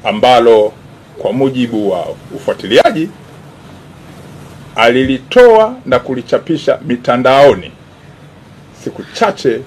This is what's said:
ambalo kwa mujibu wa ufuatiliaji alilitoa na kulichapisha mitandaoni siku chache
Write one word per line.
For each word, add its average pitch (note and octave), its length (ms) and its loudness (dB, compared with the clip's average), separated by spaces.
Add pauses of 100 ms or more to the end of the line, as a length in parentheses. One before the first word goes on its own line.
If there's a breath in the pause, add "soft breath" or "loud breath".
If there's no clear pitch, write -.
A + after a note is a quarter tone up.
ambalo A2+ 680 2 (440)
kwa G#2+ 160 -6
mujibu A#2+ 580 -4
wa E2+ 140 -6 (300)
ufuatiliaji D#3 760 -2 (1700)
alilitoa C3+ 1000 2 (100)
na B2+ 140 -2
kulichapisha C3 840 -4
mitandaoni B2 920 0 (1120)
siku - 200 -12
chache C3+ 640 -4